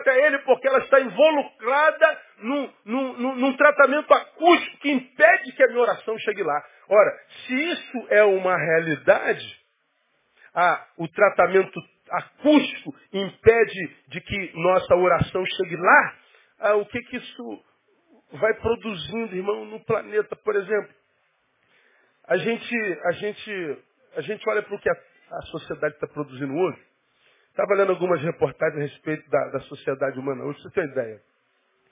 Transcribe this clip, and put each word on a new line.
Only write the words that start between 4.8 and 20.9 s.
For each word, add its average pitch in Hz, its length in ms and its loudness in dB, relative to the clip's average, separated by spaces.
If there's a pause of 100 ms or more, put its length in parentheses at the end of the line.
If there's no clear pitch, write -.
impede 294 600 2
que - 120 0
a 247 40 8
minha 233 140 0
oração 220 360 -2
chegue 202 240 -6
lá. 147 240 -4 (240)
Ora, 196 300 4 (260)
se 254 80 -8
isso 277 560 -6
é 208 140 6
uma 185 340 2
realidade, 165 1120 0 (880)
ah, 170 320 0 (100)
o 165 100 -6
tratamento 190 720 2 (300)
acústico - 880 0 (180)
impede 196 840 0 (120)
de 175 140 -14
que 196 340 -10
nossa 180 400 0
oração 180 500 0
chegue 175 300 -8
lá, 226 400 2 (460)
ah, 214 160 2
o 208 100 -4
que 247 120 -10
que 240 180 -12
isso - 460 -16 (680)
vai 214 240 -2
produzindo, 214 800 -8
irmão, 208 300 -6
no 214 200 -16
planeta, 208 520 -4
por 208 180 -4
exemplo? 202 400 -6 (1300)